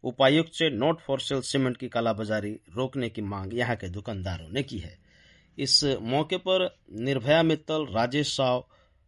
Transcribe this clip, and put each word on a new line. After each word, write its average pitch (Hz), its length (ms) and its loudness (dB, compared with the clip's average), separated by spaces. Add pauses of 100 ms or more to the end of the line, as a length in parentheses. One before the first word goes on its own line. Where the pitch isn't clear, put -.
उपायुक्त 139 500 4
से 151 260 0
not 156 180 4
for 135 240 -4
sale 135 220 -2
सीमेंट 131 340 0
की 127 120 -10
कालाबाजारी 107 720 -2 (160)
रोकने 127 320 -4
की 110 140 -8
मांग 98 320 -6
यहाँ 117 220 0
के 98 120 -10
दुकानदारों 92 600 -8
ने 120 140 -4
की 131 160 -8
है। 78 200 -14 (600)
इस 139 260 2
मौके 139 520 0
पर 185 400 0 (160)
निर्भया 135 500 2
मित्तल, 156 480 0
राजेश 123 460 0
साव, 127 320 0 (400)